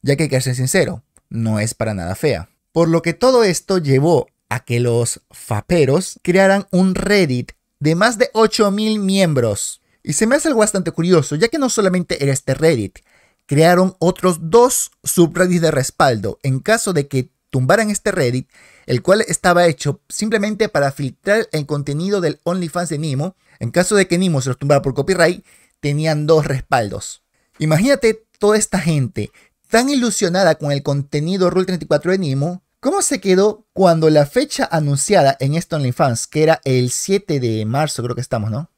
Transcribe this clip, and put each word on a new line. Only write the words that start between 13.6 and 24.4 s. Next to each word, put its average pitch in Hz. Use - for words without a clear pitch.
otros 170
dos 240
subreddits 175
de 160
respaldo 127
en 127
caso 214
de 143
que 127
tumbaran 180
este 202
Reddit, 131
el 123
cual 214
estaba 175
hecho 147
simplemente 214
para 139
filtrar 190
el 151
contenido 147
del 165
OnlyFans 175
de 156
Nemo. 151
En 117
caso 180
de 196
que 170
Nemo 170